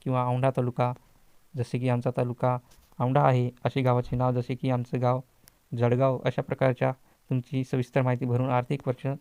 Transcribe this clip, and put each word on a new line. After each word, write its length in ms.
किंवा 220
औंढा 240
तालुका, 440
जसे 240
की 100
आमचा 280
तालुका 400
औंढा 220
आहे, 300
असे 160
गावाचे 340
नाव, 160
जसे 240
की 140
आमचं 320
गाव 200
जळगाव 480
अशा 160
प्रकारच्या 500
तुमची 340
सविस्तर 380
माहिती 240
भरून 240
आर्थिक 380
वर्ष 200